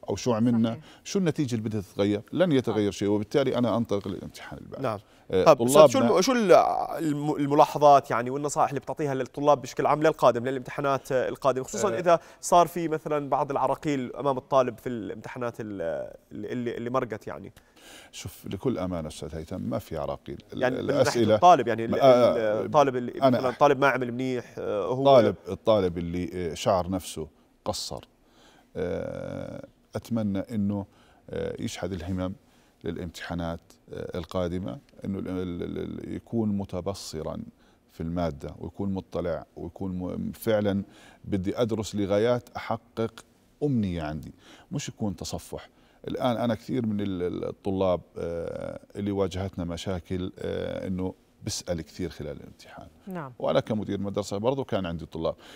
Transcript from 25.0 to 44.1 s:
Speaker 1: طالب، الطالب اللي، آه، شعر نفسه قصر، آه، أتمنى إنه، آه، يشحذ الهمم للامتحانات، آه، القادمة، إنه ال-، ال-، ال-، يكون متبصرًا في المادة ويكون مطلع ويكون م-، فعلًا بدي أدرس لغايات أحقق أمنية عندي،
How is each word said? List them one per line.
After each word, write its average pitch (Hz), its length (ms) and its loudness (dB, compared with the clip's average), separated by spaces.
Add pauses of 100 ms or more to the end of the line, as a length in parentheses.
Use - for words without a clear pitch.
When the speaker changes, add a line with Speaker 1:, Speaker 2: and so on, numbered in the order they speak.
Speaker 1:
طالب، 120 300 8 (140)
الطالب 95 500 2
اللي، 87 360 -4
آه، 85 200 -4
شعر 92 360 2
نفسه 85 380 -6 (360)
قصر، - 440 -8 (680)
آه، 50 920 -8 (300)
أتمنى 107 420 -4
إنه، 101 480 -2 (440)
آه، 82 320 -6
يشحذ - 300 -6
الهمم 92 400 -6 (520)
للامتحانات، 85 760 -8 (320)
آه، 85 260 -10
القادمة، 90 600 -4 (260)
إنه 98 140 -6
ال-، 90 100 -8
ال-، 90 340 -6 (160)
ال-، 85 360 -10
يكون 110 340 -4
متبصرًا 90 880 -6 (540)
في - 80 -14
المادة 82 580 -4
ويكون 95 360 -6
مطلع 85 500 -6 (120)
ويكون 87 420 -10
م-، 90 340 -6
فعلًا 104 500 0 (420)
بدي 95 360 -2
أدرس 110 340 -4
لغايات 104 640 0
أحقق - 680 -8 (380)
أمنية 104 400 0
عندي، 76 300 -8 (400)